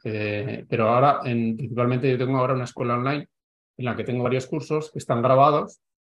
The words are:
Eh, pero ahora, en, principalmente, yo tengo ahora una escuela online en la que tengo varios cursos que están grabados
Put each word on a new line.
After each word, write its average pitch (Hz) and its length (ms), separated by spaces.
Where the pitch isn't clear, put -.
Eh, 107 640
pero 113 220
ahora, 131 360
en, 117 300
principalmente, 123 540
yo 127 80
tengo 127 200
ahora 127 180
una 127 80
escuela 120 320
online 139 320
en 127 80
la 113 100
que 110 80
tengo 123 200
varios 127 240
cursos 156 440
que - 80
están 120 220
grabados 143 600